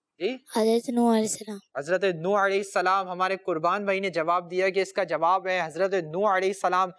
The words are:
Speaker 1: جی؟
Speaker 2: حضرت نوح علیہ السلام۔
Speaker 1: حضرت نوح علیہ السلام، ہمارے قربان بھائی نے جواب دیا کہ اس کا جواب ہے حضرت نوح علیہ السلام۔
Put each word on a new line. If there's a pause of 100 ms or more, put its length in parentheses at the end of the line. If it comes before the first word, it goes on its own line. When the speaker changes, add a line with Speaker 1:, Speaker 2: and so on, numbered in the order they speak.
(180)
Speaker 1:
جی؟
Speaker 2:
حضرت
نوح
علیہ
السلام۔ (200)
Speaker 1:
حضرت
نوح
علیہ
السلام،
ہمارے
قربان
بھائی
نے
جواب
دیا
کہ
اس
کا
جواب
ہے
حضرت
نوح
علیہ
السلام۔